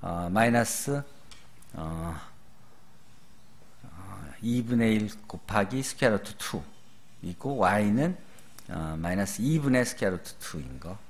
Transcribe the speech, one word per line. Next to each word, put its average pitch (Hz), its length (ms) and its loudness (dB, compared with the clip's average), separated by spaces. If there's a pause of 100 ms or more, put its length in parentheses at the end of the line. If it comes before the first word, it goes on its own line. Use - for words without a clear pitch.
어, 87 300 -2
마이너스, 117 720 4 (720)
어, 82 420 -4 (1700)
어, 92 420 -10 (180)
이분의 117 520 4
일 107 160 2 (160)
곱하기 107 560 0
스퀘어 - 280 4
루트 101 260 0
투 - 260 -4 (600)
이고 90 340 -4
Y는, 107 600 6 (540)
어, 80 280 -4
마이너스 92 440 0
이분의 135 420 6
스퀘어 110 260 2
루트 87 280 -4
투인 64 400 -8
거 87 200 -10 (120)